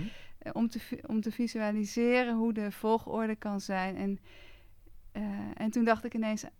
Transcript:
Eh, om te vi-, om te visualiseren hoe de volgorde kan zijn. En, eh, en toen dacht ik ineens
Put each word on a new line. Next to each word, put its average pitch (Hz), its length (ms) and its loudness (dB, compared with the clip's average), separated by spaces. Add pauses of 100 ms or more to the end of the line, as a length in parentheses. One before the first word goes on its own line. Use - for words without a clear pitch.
(380)
Eh, - 160 -12
om 226 140 2
te 226 120 -6
vi-, - 260 -8
om 220 140 0
te 214 100 -2
visualiseren 233 1080 2
hoe 226 160 4
de 208 200 -2
volgorde 220 640 0
kan 202 240 -4
zijn. 190 360 -2
En, 196 220 -2 (920)
eh, 214 100 -4 (320)
en 220 160 0
toen 233 140 4
dacht 220 200 6
ik 233 100 -6
ineens 214 300 0 (160)